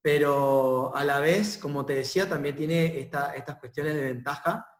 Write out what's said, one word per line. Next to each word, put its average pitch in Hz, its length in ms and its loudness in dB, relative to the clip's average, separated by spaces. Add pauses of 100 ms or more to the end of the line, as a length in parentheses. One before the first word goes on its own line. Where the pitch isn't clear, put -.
pero 135 920 4
a 139 100 -2
la 143 160 2
vez, 196 380 2
como 143 260 -4
te 139 100 -2
decía, 156 340 0
también 143 280 -4
tiene 160 440 0
esta, 143 340 -6
estas 135 240 -12
cuestiones 147 360 -6
de 147 80 -2
ventaja 139 640 -4 (140)